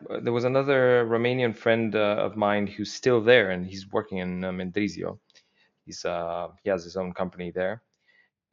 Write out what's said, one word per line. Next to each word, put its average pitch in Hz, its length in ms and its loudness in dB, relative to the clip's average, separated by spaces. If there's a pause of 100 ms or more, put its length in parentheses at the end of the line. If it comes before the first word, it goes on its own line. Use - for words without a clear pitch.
(220)
there 120 120 0
was 120 100 0
another 127 640 4
Romanian 117 500 0
friend, 113 400 2
uh, 107 240 2
of 101 180 -2
mine 104 300 2
who's 101 260 -8
still 123 280 2
there, 110 280 6
and 92 160 -4
he's 95 260 -12
working 101 280 -4
in, 90 240 -4
uh, 92 80 -4
Mendrisio. 92 680 -4 (680)
He's, - 200 -12
uh, 85 440 -6 (140)
he 104 60 -2
has 90 140 0
his 87 140 -12
own 92 160 -4
company 90 380 -8
there. 92 320 -4 (680)